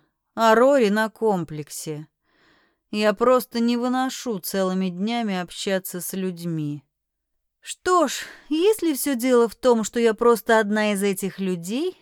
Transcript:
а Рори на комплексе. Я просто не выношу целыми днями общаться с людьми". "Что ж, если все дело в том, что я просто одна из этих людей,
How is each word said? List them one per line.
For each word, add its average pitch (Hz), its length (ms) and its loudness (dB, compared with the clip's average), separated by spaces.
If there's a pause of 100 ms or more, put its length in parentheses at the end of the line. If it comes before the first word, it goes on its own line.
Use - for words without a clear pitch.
(340)
а 220 200 4
Рори 247 360 6
на 220 180 0
комплексе. 156 1000 -6 (840)
Я 208 240 0
просто 240 460 0
не 240 180 0
выношу 247 600 -4
целыми 190 520 -2
днями 208 460 -4
общаться 185 640 -6
с - 120 -10
людьми". 170 720 -6 (760)
"Что 349 480 0
ж, - 160 -8 (240)
если 330 440 0
все 277 220 -2
дело 240 340 4
в 196 60 -10
том, 233 300 2
что 233 160 -4
я 226 140 4
просто 233 440 4
одна 214 340 0
из 196 100 -2
этих 196 360 -2
людей, 190 640 -4